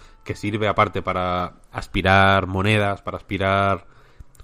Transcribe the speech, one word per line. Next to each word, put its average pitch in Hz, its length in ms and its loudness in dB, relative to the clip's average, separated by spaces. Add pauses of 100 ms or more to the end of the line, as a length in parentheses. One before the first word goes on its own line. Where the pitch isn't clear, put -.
(220)
que - 140 -10
sirve 104 320 -2
aparte 98 340 0
para 90 520 -4 (180)
aspirar 98 720 2
monedas, 101 560 0
para 90 140 -10
aspirar 98 720 -2 (580)